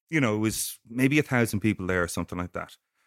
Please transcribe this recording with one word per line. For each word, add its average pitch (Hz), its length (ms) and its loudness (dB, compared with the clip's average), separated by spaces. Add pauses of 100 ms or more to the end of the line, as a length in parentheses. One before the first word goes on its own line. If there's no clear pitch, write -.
(100)
you 156 100 0
know, 113 140 2
it 107 40 0
was - 400 -2 (120)
maybe 135 280 2
a 147 40 4
thousand 117 380 0
people 98 260 0
there 90 160 2
or 85 60 0
something 90 300 -6
like 87 140 -6
that, - 240 -12 (300)